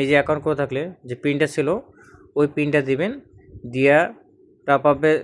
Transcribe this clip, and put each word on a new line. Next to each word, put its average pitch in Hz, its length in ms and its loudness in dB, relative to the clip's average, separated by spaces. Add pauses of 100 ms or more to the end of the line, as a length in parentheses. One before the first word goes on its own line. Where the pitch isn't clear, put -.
নিজে 139 160 0
অ্যাকাউন্ট 143 280 0
করে 151 160 0
থাকলে 139 200 -4 (280)
যে 123 140 -10
পিনটা 147 320 0
ছিল, 143 120 -2 (720)
ওই 147 60 4 (100)
পিনটা 147 240 0 (100)
দিবেন। 151 220 -2 (600)
দিয়া 139 240 4 (680)
টপ 139 240 2
আপে 147 200 2 (120)